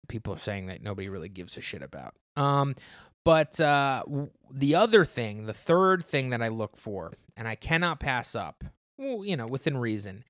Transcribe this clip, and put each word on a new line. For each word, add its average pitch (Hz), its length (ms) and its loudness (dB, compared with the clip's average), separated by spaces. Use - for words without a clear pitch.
people 107 260 -8
are - 60 -8
saying 98 280 -6
that 92 140 -12
nobody 98 280 -8
really 95 200 -10
gives 90 280 -14
a - 40 -12
shit 82 200 -8
about. - 340 -14
Um, 139 400 2
but, 160 340 6
uh, 139 460 2
w-, 143 240 -4
the 139 240 2
other 208 300 8
thing, 107 400 -4
the 107 80 -6
third 185 540 4
thing 131 220 0
that 117 120 -2
I 117 60 0
look 113 300 -4
for, 92 340 -8
and 110 100 -8
I 131 80 -6
cannot 165 440 0
pass 123 360 -4
up, 90 280 -8
well, 254 280 -6
you 196 100 -2
know, 120 120 -4
within 135 300 -2
reason, 107 520 -4